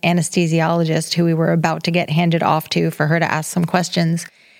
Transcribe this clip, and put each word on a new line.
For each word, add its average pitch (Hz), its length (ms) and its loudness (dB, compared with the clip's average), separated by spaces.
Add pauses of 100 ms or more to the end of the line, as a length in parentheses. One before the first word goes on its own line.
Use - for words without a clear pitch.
anesthesiologist 165 1120 0
who 170 120 2
we 165 100 2
were 165 180 2
about 160 320 0
to 175 60 -2
get 170 180 0
handed 165 340 2
off - 280 0
to 165 200 0
for 151 160 -2
her 165 140 2
to 160 100 0
ask 156 220 -4
some 175 140 0
questions. 170 580 0 (360)